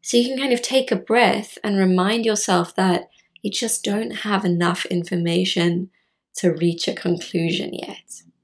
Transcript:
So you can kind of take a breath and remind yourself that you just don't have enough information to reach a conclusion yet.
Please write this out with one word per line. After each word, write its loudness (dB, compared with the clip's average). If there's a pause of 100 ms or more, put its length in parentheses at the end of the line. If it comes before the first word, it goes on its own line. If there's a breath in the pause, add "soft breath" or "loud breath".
So 0
you 4
can -4
kind 0
of 0
take 0
a 2
breath 2
and 0
remind 2
yourself 0
that 2 (340 soft breath)
you -4
just -4
don't -2
have -2
enough 0
information 0 (460)
to 2
reach 0
a -4
conclusion -2
yet. -14 (220)